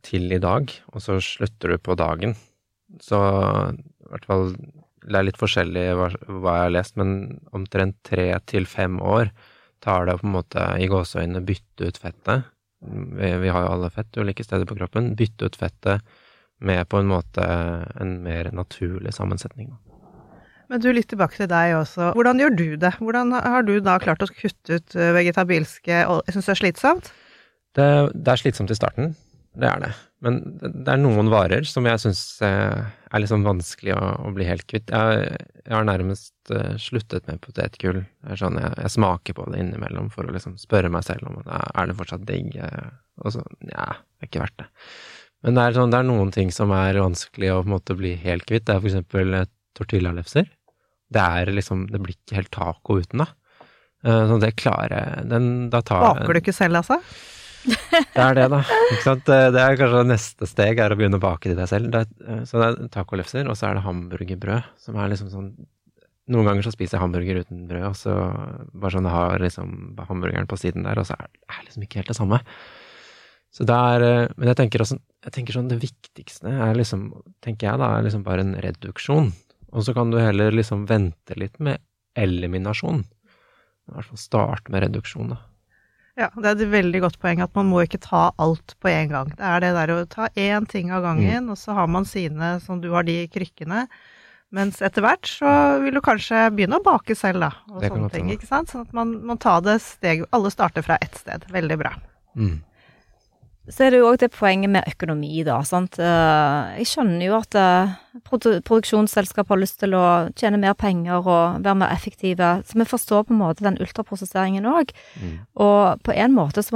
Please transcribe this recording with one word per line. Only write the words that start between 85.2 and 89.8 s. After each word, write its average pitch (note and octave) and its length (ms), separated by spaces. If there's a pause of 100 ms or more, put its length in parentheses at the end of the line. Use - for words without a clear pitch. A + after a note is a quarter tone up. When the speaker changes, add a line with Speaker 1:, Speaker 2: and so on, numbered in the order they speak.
Speaker 1:
da. A#2+ 80 (760)
Speaker 2:
Ja, A#3+ 160
det A3 160
er G#3 60 (100)
et G3+ 80
veldig F#3 300
godt F3 180
poeng F3 220
at F3+ 100
man G3+ 160
må F3 160
ikke F3 160
ta F3 380
alt D#3+ 420
på F#3+ 80
en D#3 200
gang. C#3 180 (100)
Det G3+ 80
er F3 160
det F3+ 140
der D#3+ 180